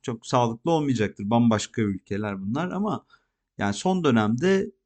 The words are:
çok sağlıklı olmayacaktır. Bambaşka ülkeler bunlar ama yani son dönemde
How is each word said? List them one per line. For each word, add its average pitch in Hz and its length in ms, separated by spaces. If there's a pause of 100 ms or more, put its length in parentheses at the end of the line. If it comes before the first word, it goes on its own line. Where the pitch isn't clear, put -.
çok 117 240
sağlıklı 123 440
olmayacaktır. 117 600
Bambaşka 117 520
ülkeler 101 600
bunlar 143 280
ama 185 360 (520)
yani 101 160
son 185 300
dönemde 135 680 (160)